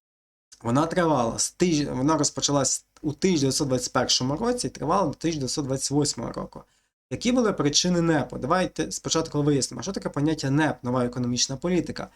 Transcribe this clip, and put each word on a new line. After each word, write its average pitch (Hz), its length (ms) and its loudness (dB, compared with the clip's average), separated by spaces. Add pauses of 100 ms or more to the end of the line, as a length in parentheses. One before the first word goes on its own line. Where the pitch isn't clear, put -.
(640)
вона 131 240 2
тривала 160 520 2
з - 120 -2
тиж-, 151 400 2
вона 143 280 2
розпочалась 139 640 0 (160)
у 147 120 -4
тисяча 180 280 2
дев'ятсот 135 280 2
двадцять 127 240 -2
першому 127 440 2
році 247 300 -2
і 123 40 -4
тривала 175 360 0
до 135 80 -4
тисяча 160 240 -2
дев'ятсот 135 280 -4
двадцять 131 240 -2
восьмого 143 420 0
року. - 300 -10 (480)
Які 226 220 -2
були 233 200 2
причини 170 480 2
непу? 156 380 0
Давайте 165 540 -2
спочатку 151 500 -2
вияснимо, 131 400 0
що 190 100 -6
таке - 160 -6
поняття 151 420 0
неп, 143 340 0
нова 123 200 0
економічна 123 520 -2
політика. - 600 -2